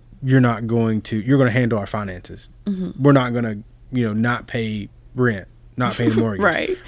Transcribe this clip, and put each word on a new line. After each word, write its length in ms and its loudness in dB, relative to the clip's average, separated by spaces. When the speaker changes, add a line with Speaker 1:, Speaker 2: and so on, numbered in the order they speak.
Speaker 1:
you're 180 4
not 240 2
going 340 2
to, 180 -6
you're 200 2
gonna 140 4
handle 260 2
our 80 -4
finances. 640 -10
Speaker 2:
Mm-hmm. 380 -6
Speaker 1:
We're 80 6
not 240 2
gonna, 220 -4
you 160 0
know, 60 -2
not 340 -2
pay 420 -6
rent, 340 0
not 160 -2
pay 160 0
the 60 2
Speaker 2:
<laughs> 40 2
Speaker 1:
mortgage. 240 0
Speaker 2:
Right. 320 0